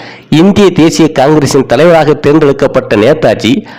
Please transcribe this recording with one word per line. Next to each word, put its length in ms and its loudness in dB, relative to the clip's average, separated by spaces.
இந்திய 420 2
தேசிய 420 0
காங்கிரசின் 540 0
தலைவராக 480 2
தேர்ந்தெடுக்கப்பட்ட 840 -2
நேதாஜி, 560 0